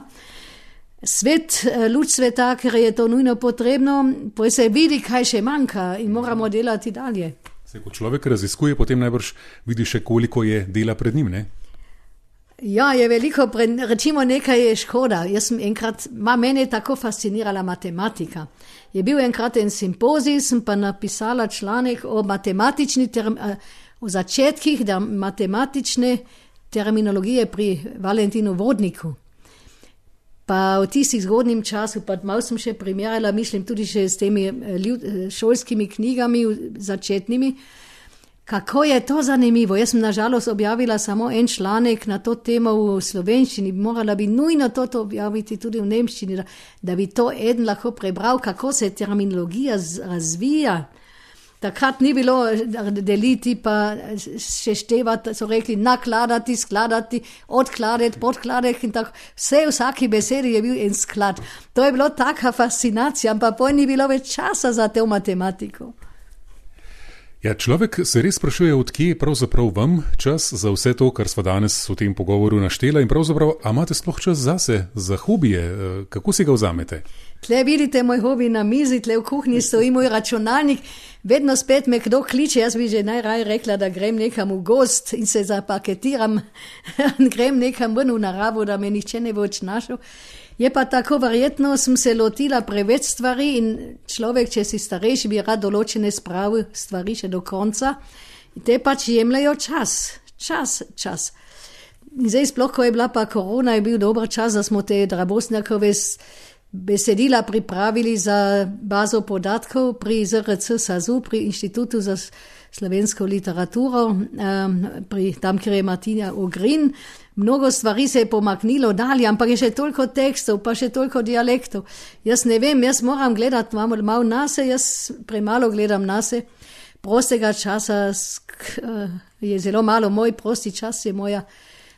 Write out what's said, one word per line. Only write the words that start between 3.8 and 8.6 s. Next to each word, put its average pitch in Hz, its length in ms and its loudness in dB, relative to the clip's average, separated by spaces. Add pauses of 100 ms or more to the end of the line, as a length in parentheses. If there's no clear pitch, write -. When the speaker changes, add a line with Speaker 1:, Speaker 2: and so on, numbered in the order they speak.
Speaker 1:
poj 220 160 2
se 226 180 4
vidi, 294 340 4
kaj 247 220 0
še 226 180 0
manjka 214 560 -2
in 214 140 -2
moramo 233 360 -2
delati 220 420 -2
dalje. 196 440 -6 (320)
Speaker 2:
Saj, - 140 -16
ko 101 100 -12
človek 123 360 -4
raziskuje, 127 520 0